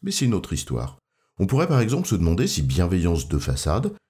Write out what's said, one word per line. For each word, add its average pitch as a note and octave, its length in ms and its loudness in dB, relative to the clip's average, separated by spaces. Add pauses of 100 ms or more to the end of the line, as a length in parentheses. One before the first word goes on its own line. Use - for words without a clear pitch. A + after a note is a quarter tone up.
mais C3+ 100 -6
c'est - 140 -2
une A#2+ 80 2
autre - 180 -2
histoire. B1+ 460 -6 (440)
On F#2+ 60 2
pourrait C#3+ 220 2
par C#3 100 4
exemple A2+ 260 0
se A2 100 0
demander E2+ 320 2
si - 140 -2
bienveillance E2+ 680 0
de D2 80 0
façade E2+ 580 -2 (140)